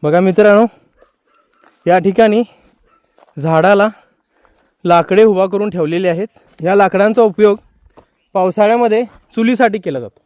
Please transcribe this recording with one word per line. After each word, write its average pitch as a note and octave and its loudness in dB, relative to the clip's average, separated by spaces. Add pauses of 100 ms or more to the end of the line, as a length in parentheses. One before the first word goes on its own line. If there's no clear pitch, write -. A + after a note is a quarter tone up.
बघा D#3 0
मित्रांनो, G#3 2 (1200)
या E3+ 2
ठिकाणी G#3 0 (920)
झाडाला E3 0 (960)
लाकडे F3 2
उभा G3 0
करून G3+ -6
ठेवलेले F3 -4
आहेत. F3 -4 (320)
या F3 -2
लाकडांचा G3+ 2
उपयोग G#3 0 (760)
पावसाळ्यामध्ये G#3+ 0 (300)
चुलीसाठी A3+ -2
केला D3 -8
जातो. A2 -16